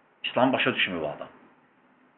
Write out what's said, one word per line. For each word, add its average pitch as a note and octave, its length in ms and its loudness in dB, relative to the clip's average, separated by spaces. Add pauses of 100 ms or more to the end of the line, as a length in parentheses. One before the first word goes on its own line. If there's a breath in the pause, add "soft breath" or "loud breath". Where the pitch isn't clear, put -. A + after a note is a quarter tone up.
(240)
İslam C3 300 2
başa - 160 2
düşməyib F#2 340 -2
o D2 80 -2
adam. - 200 -12 (840)